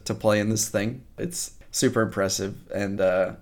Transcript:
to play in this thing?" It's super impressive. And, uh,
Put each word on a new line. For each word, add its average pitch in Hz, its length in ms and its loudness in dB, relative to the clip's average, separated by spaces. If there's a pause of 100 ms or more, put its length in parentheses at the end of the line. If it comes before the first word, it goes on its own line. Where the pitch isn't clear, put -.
to 110 100 -2
play 107 240 4
in 107 100 0
this 110 200 0
thing?" 107 340 -2 (140)
It's - 340 -6 (200)
super 113 300 2
impressive. 98 540 -2 (180)
And, 98 280 -2
uh, 92 400 4